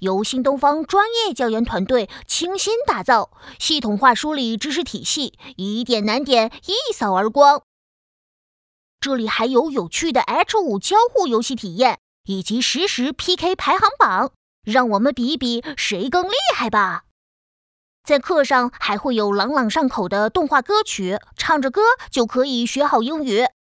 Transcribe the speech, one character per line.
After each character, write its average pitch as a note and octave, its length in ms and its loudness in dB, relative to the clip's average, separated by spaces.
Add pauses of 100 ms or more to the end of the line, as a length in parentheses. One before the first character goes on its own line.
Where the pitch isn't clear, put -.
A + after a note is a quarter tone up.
由 F#3+ 240 0
新 B3+ 180 -2
东 C#4 160 2
方 D4 280 2
专 G4+ 220 2
业 A4+ 260 -2
教 A#3+ 160 -2
研 A3+ 160 0
团 G3 180 -2
队 A#3 260 0 (180)
倾 F4+ 300 -4
心 G#4 180 -2 (100)
打 A3+ 180 -2
造， A#3 280 2 (280)
系 - 220 -2
统 G#3 160 -2
化 C4 180 4
梳 D4+ 180 -4
理 A#3 220 -2
知 C#4+ 160 -6
识 D4+ 120 -4
体 F#3+ 200 -10
系， - 340 -4 (200)
一 G#3 260 -4
点 A3+ 220 0
难 A3+ 180 0
点 A#3+ 280 2 (140)
一 A4+ 280 -4
扫 G3 220 0
而 G3+ 140 2
光。 C#4+ 340 6 (1400)
这 C#4 140 -2
里 A3+ 120 -2
还 A3+ 200 -2
有 C4 220 2
有 G#3+ 200 -4
趣 D#4+ 240 -4
的 B3 80 4
H E4 380 0
五 A#3+ 200 0
交 - 160 -2 (180)
互 A4+ 140 0
游 A#3 140 2
戏 B3+ 140 -4
体 F#3 200 -10
验， A#3 240 2 (240)
以 F#3+ 180 -6
及 A3 200 -4
实 D#4+ 260 -2
时 C4 240 -2
P - 240 -2
K F4+ 180 -2
排 F4+ 240 0
行 G#4 120 2 (100)
榜， A3 320 2 (320)
让 B3 280 2
我 G3+ 60 2
们 B3+ 160 2
比 A#3+ 140 -2
一 D#4 80 -2
比 A#3+ 260 -2 (140)
谁 G#3+ 340 -4
更 F4+ 140 2
厉 G4+ 120 -2 (200)
害 A#3+ 140 -2
吧。 G3 340 0 (1000)
在 D4 120 4
课 D4 280 2
上 B3+ 340 2
还 G#3 180 -2
会 B3+ 160 -2
有 G#3 200 0
朗 G3+ 180 0
朗 B3+ 180 0
上 C#4 200 0
口 G3 180 -4
的 G#3 220 0
动 D#4 180 0
画 C#4 140 2
歌 G#4 200 0
曲， G3 380 -4 (160)
唱 D#4 260 0
着 C4+ 80 -2
歌 F#4 120 0 (280)
就 A#3+ 160 0
可 B3+ 200 0
以 B3 200 -2
学 C#4 200 0
好 C4 160 2
英 D4+ 200 -4
语。 B3 240 0 (160)